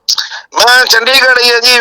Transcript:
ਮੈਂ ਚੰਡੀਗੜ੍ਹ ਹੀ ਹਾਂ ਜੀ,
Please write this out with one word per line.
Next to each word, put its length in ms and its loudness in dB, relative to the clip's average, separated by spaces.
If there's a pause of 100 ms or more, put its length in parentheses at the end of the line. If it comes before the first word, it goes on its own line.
(540)
ਮੈਂ 300 2
ਚੰਡੀਗੜ੍ਹ 600 0
ਹੀ 80 0
ਹਾਂ 80 0
ਜੀ, 200 0